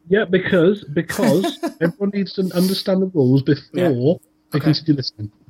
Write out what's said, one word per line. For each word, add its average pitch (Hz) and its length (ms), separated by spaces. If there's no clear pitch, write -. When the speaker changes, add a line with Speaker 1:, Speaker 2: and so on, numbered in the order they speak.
Speaker 1:
Yeah, 202 160
because, 185 600
because 175 720
Speaker 2:
<laughs> - 120
Speaker 1:
everyone 196 320
needs 196 180
to 185 220
understand 185 480
the 190 100
rules 135 300
before 143 200
Speaker 2:
Yeah. 180 160
Speaker 1:
they 123 280
Speaker 2:
Okay. 151 140
Speaker 1:
continue 147 240
listening. 107 340